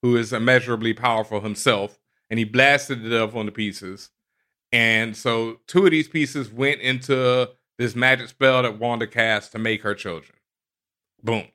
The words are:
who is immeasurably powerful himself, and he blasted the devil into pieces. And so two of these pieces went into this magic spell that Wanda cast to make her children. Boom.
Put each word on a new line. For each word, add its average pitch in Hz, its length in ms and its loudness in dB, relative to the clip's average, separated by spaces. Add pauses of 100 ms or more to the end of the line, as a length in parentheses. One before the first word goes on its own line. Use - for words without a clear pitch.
who 120 140 2
is 117 160 -2
immeasurably 120 600 2
powerful 110 460 -2
himself, 104 580 -2 (320)
and 113 80 -2
he 113 60 2
blasted 131 580 2
the 110 80 -10
devil 113 300 -2
into 104 120 -6
pieces. 98 580 -8 (600)
And 113 460 2
so 113 500 -4
two 185 180 4
of 180 60 8
these 156 180 0
pieces 139 420 -4
went 135 300 -2
into 127 720 0 (260)
this 120 200 -4
magic 123 320 2
spell 131 340 2
that 110 160 -4
Wanda 117 280 -2
cast 110 460 -2
to 113 60 -12
make 110 240 -2
her 101 120 -2
children. 85 440 -12 (840)
Boom. 110 220 -2 (100)